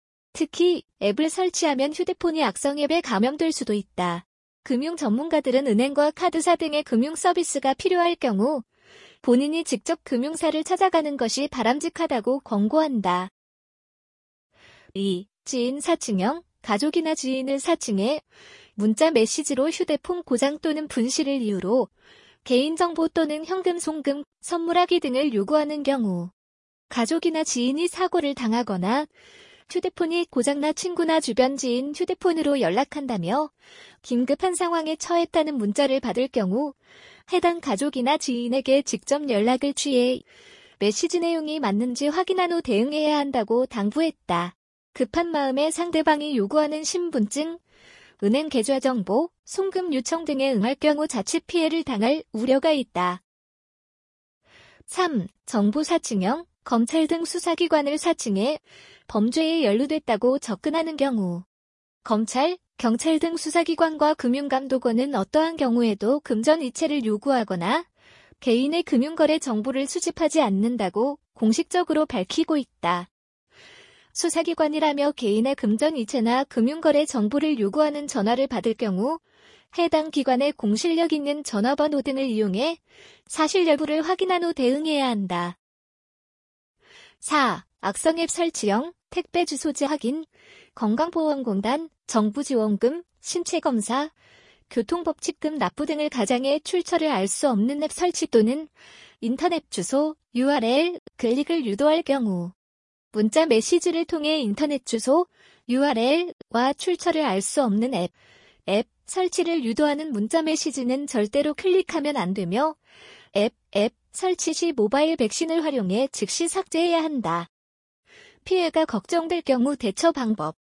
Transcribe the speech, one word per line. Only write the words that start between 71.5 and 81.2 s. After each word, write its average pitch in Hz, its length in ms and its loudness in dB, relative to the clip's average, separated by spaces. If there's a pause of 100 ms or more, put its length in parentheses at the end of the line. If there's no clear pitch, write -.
밝히고 302 520 -2
있다. 180 520 -4 (1040)
수사기관이라며 311 1000 0
개인의 233 420 0
금전 247 420 0
이체나 240 480 0
금융거래 294 600 2
정보를 277 540 0
요구하는 294 480 0
전화를 247 400 0
받을 233 260 -2
경우 220 460 -2 (580)
해당 320 340 2
기관의 269 420 2
공실력 320 600 0
있는 294 300 -2